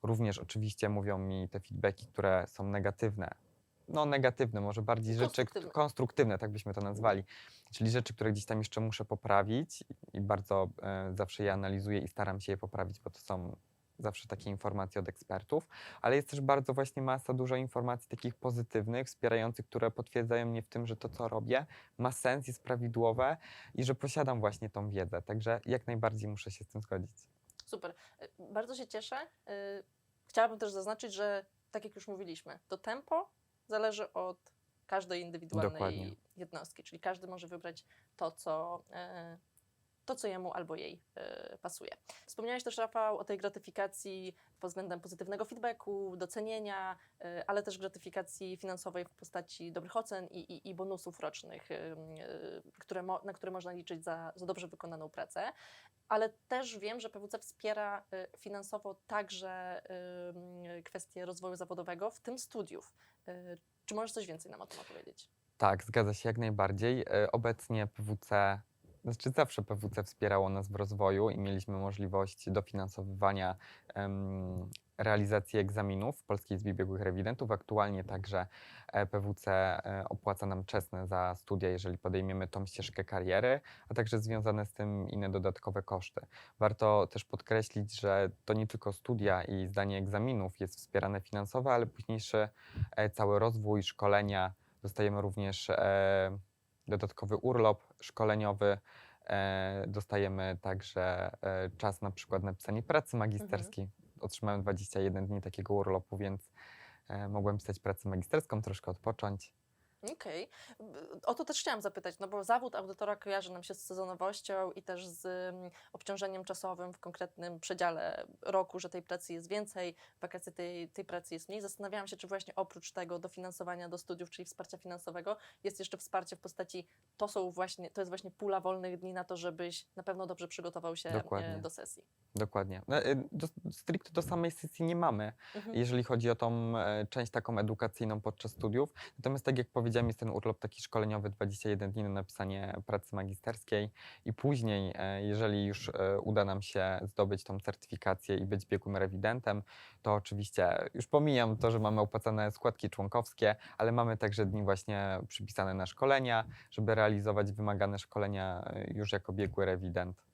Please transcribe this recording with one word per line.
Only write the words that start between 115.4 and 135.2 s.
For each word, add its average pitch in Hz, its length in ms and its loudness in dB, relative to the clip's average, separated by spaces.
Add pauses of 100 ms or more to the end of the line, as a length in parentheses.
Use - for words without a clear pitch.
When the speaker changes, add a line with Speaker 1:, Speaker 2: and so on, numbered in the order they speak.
Speaker 2:
mm, 180 160 -12 (220)
obciążeniem 190 520 -6
czasowym 180 480 -6
w - 60 -18
konkretnym 175 640 -10
przedziale - 640 -2 (160)
roku, 185 380 0
że 180 80 -8
tej 175 140 -8
pracy 180 300 -8
jest 170 160 -8
więcej, 190 460 -4 (220)
w - 40 -20
wakacje 175 320 -10
tej, 175 360 -8
tej 196 160 -10
pracy 175 300 -8
jest 160 140 -10
mniej. 208 120 -6
Zastanawiałam 196 460 -6
się, 202 100 -10
czy - 100 -14
właśnie 196 280 -6
oprócz 185 380 -4
tego 175 260 -6
dofinansowania 180 720 -8
do 170 100 -8
studiów, 175 320 -8
czyli 175 160 -14
wsparcia - 320 -12
finansowego, 175 580 -6 (280)
jest 202 140 -6
jeszcze 190 180 -8
wsparcie - 400 -4
w - 40 -20
postaci, 180 480 -8 (280)
to 208 120 0
są 185 220 0
właśnie, 180 400 -4
to 202 100 -6
jest 180 100 -2
właśnie 185 200 -8
pula 196 300 0
wolnych 185 380 -2
dni 185 140 -8
na 185 120 -4
to, 180 120 -6
żebyś 175 500 -4 (100)
na 185 60 -12
pewno 185 240 -4
dobrze 180 220 -6
przygotował 170 480 -6
się, - 120 -8
e, - 40 -2
Speaker 1:
Dokładnie. 160 460 -2
Speaker 2:
do 160 120 -6
sesji. - 340 -14 (300)
Speaker 1:
Dokładnie. 98 540 0
No, 143 80 4
e, 139 180 6 (180)
do, 143 140 -2 (260)
stricte - 400 -2
do 170 100 2
samej 170 280 0
sesji - 340 -4
nie 170 120 2
mamy, 110 360 2 (220)